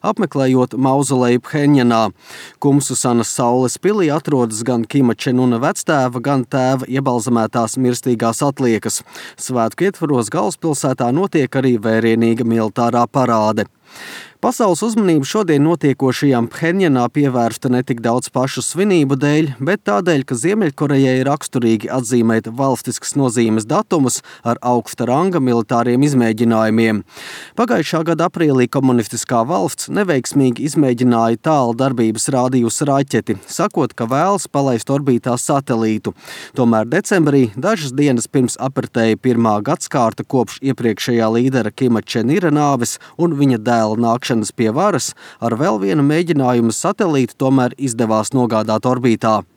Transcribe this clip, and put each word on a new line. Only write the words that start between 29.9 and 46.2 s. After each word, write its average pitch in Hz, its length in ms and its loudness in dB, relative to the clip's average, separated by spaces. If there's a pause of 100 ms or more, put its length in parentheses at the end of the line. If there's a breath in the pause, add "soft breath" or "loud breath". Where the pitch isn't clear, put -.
neveiksmīgi 139 760 0
izmēģināja 123 800 2
tālu 127 260 2
darbības 120 560 0
rādījusa 127 600 0
raķeti, 135 500 0
sakot, 170 480 -2
ka 113 160 -6
vēlas 170 400 0
palaist 135 400 -2
orbītā 135 480 0
satelītu. 113 800 -2 (400 loud breath)
Tomēr 117 320 2
decembrī, 147 600 2 (100)
dažas 160 320 -2
dienas 131 400 0
pirms 127 240 0
apritēja 117 640 -2
pirmā 117 380 2 (100)
gadskārta 123 560 -2
kopš - 400 -2
iepriekšējā 120 640 0 (140)
līdera 123 340 0
Kima 117 320 -2
Čen 117 240 -2
Ira 170 240 0
nāves 139 460 0 (180 loud breath)
un 170 160 0
viņa 135 320 2
dēla 113 320 0
nākšanas 123 280 0 (260)
pie 113 160 0
varas, 160 460 -2 (260 loud breath)
ar 117 160 -2
vēl 196 240 0
vienu 180 240 0
mēģinājumu 139 640 2